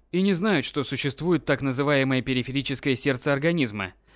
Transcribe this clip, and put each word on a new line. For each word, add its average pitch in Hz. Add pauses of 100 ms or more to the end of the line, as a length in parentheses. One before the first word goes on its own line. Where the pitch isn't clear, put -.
(120)
и 180
не 196
знают, 175
что 143
существует 147
так 139
называемое 135
периферическое 131
сердце 139
организма, 135 (220)